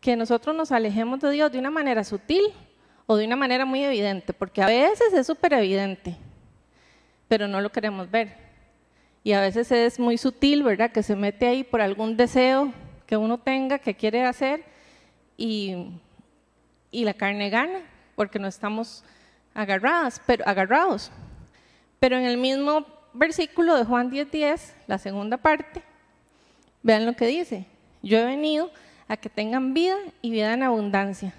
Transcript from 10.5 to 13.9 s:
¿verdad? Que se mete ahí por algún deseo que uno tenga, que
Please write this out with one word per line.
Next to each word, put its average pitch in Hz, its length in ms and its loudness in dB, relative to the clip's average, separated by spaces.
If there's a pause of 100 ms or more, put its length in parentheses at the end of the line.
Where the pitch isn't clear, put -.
¿verdad? 226 280 2
Que 214 120 0
se 208 140 -2
mete 208 300 0
ahí 254 180 0
por 240 160 -2
algún 208 340 -2
deseo 254 560 4 (340)
que 220 120 -2
uno 220 200 0
tenga, 262 400 -2
que 277 160 -4